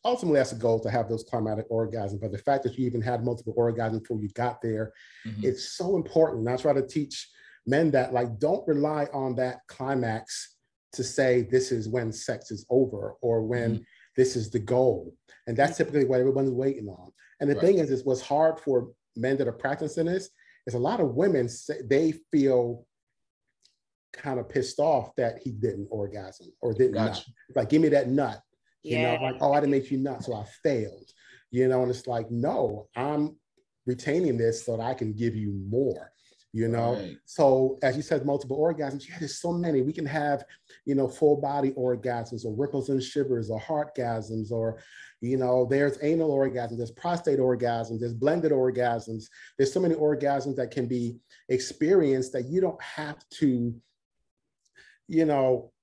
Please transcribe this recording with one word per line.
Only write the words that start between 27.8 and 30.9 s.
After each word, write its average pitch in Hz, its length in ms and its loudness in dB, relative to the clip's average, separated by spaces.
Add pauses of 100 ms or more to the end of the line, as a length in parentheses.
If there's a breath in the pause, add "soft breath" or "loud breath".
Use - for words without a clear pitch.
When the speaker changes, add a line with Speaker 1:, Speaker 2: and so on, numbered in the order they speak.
Speaker 1:
me 156 80 4
that 139 180 4
nut." 131 320 0 (420)
You 156 160 -2
know, 160 140 2
Speaker 3:
Yeah. - 80 -2
Speaker 1:
like, 131 200 -4
"Oh, 143 120 4
I 147 80 6
didn't 143 120 2
make 135 180 0
you 135 80 0
nut, 131 260 -4
so 120 100 -6
I 104 100 -8 (180)
failed." 120 500 -2 (380 soft breath)